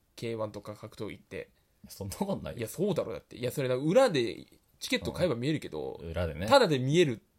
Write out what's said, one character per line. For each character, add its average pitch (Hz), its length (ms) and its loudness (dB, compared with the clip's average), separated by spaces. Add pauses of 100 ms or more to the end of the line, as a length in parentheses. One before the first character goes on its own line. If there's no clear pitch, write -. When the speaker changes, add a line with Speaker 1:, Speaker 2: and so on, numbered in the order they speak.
(160)
Speaker 1:
ケ 117 180 -6
ー - 20 -6
ワ 107 120 -4
ン 104 40 -8
と 101 100 -12
か 104 140 -10
格 - 220 -16
闘 107 140 -8
技 - 40 -12
っ - 40 -16
て。 - 320 -12 (360)
Speaker 2:
そ - 180 -10
ん 98 40 -6
な - 60 -8
こ 202 100 -4
と 185 120 -4
な - 120 -8
い - 40 -8
よ。 - 40 -12
Speaker 1:
い 117 40 -6
や、 110 60 -6
そ 196 220 -2
う 165 60 0
だ 117 80 -2
ろ、 107 100 -8
だ 73 60 -8
っ - 20 -20
て。 - 160 -18
い 120 60 -10
や、 123 80 -2
そ 147 100 -4
れ 127 80 0
な、 127 60 0
裏 196 340 6
で 120 380 0 (320)
チ - 100 -8
ケ 262 60 0
ッ - 80 0
ト 117 80 -4
買 180 160 0
え - 20 2
ば 117 60 0
見 120 120 -4
え 160 60 2
る 135 60 -2
け - 100 -12
ど、 69 320 -8
Speaker 2:
う 80 60 -12
ん。 - 20 -8
裏 87 160 -2
で 78 80 -4
ね。 85 140 -4
Speaker 1:
た 277 120 10
だ 226 80 6
で 143 120 2
見 135 200 2
え 175 60 8
る 117 160 -2 (180)